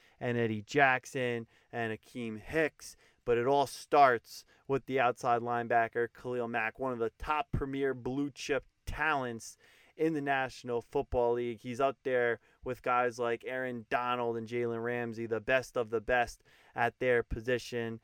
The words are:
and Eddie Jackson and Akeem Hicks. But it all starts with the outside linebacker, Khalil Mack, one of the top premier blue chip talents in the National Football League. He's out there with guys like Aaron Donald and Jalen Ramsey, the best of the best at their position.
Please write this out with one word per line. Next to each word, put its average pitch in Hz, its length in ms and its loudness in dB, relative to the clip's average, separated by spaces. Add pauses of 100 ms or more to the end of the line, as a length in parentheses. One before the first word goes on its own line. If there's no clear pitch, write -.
(200)
and 120 180 -2
Eddie 110 240 0
Jackson 127 840 0 (240)
and 113 260 -4
Akeem 113 440 -10
Hicks. - 560 -4 (260)
But 120 160 2
it 120 80 0
all 139 180 4
starts - 800 4 (220)
with 135 180 -2
the 131 140 -2
outside 123 420 2
linebacker, 120 720 0
Khalil 123 340 -6
Mack, 113 300 -4
one 131 160 -4
of 117 60 -6
the 113 180 0
top 151 340 -4
premier 139 440 -2
blue 131 340 -4
chip - 360 -4 (200)
talents 135 720 -2 (400)
in 160 160 2
the 147 80 -2
National 131 600 -2
Football 123 520 0
League. 120 260 -2
He's 123 220 -6
out 135 220 2
there 120 360 2 (240)
with 127 200 -6
guys 123 340 2
like 117 300 -2
Aaron 127 420 -6
Donald 123 480 0
and 113 100 -6
Jalen 117 360 -2
Ramsey, 117 420 -4
the 110 140 -2
best 131 360 0
of 117 140 -2
the 110 120 0
best 123 420 0 (320)
at 117 240 0
their 123 240 2
position. 117 800 -4